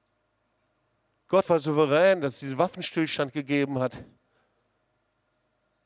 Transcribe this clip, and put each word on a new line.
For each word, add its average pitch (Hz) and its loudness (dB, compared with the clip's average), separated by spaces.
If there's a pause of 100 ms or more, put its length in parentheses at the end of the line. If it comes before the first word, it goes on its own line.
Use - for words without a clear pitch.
(1300)
Gott 190 2
war 165 4
souverän, 156 4
dass 139 -2
es - -10
diesen 135 -8
Waffenstillstand 160 -4
gegeben 139 -2
hat. 127 -4 (1800)